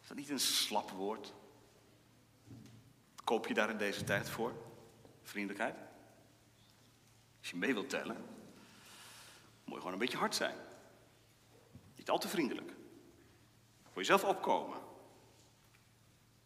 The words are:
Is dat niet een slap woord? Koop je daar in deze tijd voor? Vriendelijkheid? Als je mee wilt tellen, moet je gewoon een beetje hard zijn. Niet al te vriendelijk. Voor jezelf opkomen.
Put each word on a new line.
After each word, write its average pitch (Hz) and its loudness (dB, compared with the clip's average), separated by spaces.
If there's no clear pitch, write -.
Is - -20
dat - -8
niet 143 -8
een 135 0
slap - 4
woord? 101 -2
Koop 113 2
je 127 0
daar 107 6
in 110 -2
deze 101 0
tijd 107 2
voor? 117 -2
Vriendelijkheid? 104 -2
Als - -8
je 92 -8
mee 104 4
wilt 95 0
tellen, - -2
moet - -8
je - -6
gewoon 82 -4
een 190 -2
beetje - 2
hard 214 4
zijn. - 2
Niet - -10
al 123 4
te - -2
vriendelijk. - 0
Voor - -6
jezelf 185 8
opkomen. - 2